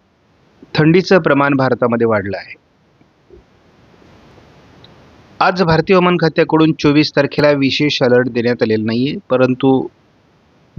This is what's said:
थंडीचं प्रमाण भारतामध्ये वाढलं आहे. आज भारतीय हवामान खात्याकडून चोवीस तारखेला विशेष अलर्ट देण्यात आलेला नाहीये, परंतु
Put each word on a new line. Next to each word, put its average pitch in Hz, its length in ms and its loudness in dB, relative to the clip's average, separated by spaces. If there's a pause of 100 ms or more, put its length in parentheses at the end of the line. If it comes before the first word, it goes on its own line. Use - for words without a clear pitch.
(760)
थंडीचं 175 440 4
प्रमाण 143 360 0
भारतामध्ये 120 520 0
वाढलं 98 300 -2
आहे. - 180 -16 (2750)
आज 185 220 0
भारतीय 160 340 0
हवामान 180 200 2
खात्याकडून 160 560 0
चोवीस 147 440 0
तारखेला 143 340 0
विशेष 139 520 -2
अलर्ट 123 260 2
देण्यात 120 340 -2
आलेला 110 220 -2
नाहीये, 117 320 -4 (140)
परंतु 127 560 0 (920)